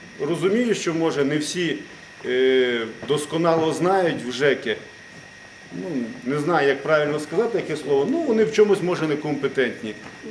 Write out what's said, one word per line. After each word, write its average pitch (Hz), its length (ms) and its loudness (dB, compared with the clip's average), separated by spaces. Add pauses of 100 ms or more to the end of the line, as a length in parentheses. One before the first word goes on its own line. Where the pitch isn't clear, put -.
(200)
розумію, 190 540 0
що, 165 200 -2
може, 151 300 0
не 147 140 0
всі, 160 380 -2 (500)
е, 127 540 2 (280)
досконало 160 640 2
знають 170 560 0
в 123 40 -6
жеки. 123 440 0 (960)
Ну, 165 320 -4 (200)
не 139 140 -2
знаю, 147 300 2
як 139 140 0
правильно 147 380 2
сказати 202 380 0
яке 156 180 -4
слово. 143 340 2
Ну, 330 120 0
вони 220 220 2
в - 80 -2
чомусь, 202 300 6
може, 170 240 0
некомпетентні. 135 880 -2 (360)